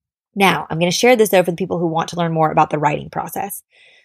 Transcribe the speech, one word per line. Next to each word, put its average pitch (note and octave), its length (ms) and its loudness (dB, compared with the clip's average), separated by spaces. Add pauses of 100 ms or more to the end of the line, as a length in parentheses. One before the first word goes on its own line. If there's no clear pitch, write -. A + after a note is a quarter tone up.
(360)
Now, F3 340 2
I'm D#3 80 -4
gonna E3+ 140 0
share B3 240 4
this A3 140 4
though F#3+ 120 6
for F3+ 100 -2
the E3 60 -6
people F3+ 220 -4
who E3+ 80 0
want D#3+ 220 -4
to F3 80 -10
learn E3+ 160 -2
more D#3 180 2
about D#3+ 180 2
the D3+ 80 -4
writing D3 320 -2
process. - 540 -10 (420)